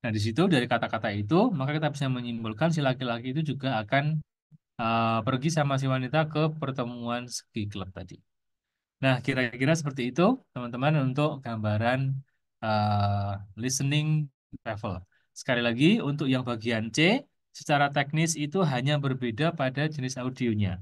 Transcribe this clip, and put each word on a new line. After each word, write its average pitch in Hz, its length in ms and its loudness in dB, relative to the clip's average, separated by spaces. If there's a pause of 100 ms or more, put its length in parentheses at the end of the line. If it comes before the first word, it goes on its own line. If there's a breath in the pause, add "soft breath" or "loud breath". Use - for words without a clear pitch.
Nah, 117 140 -2
di 107 80 0
situ 117 260 2
dari 127 160 4
kata-kata 113 480 -2
itu, 156 400 2
maka 143 240 -2
kita 151 160 0
bisa 143 160 -2
menyimpulkan 120 640 -2
si 151 80 0
laki-laki 127 560 -2
itu 165 40 0 (120)
juga 131 320 -2
akan, 147 320 2 (640)
eh, 113 440 2
pergi 131 280 0
sama 139 280 2
si 135 40 -2
wanita 131 440 0
ke 156 280 0
pertemuan 123 720 -4
ski 104 400 -8
club 95 240 -10
tadi. 90 240 -14 (880)
Nah, 131 180 2
kira-kira 131 560 0
seperti 131 320 -2
itu, 190 320 2 (160)
teman-teman, 131 480 0
untuk 143 400 0
gambaran, 117 720 0 (480)
eh, 101 680 2 (280)
listening 147 640 0 (400)
level. 104 320 -6 (400)
Sekali 120 240 0
lagi, 139 400 4
untuk 147 240 -2
yang 131 160 2
bagian 117 480 -2
C, 175 320 4 (320)
secara 143 360 2
teknis 147 480 0
itu 147 240 0
hanya 143 400 2
berbeda 131 520 0
pada 143 360 -2
jenis 131 320 -6
audionya. 110 600 0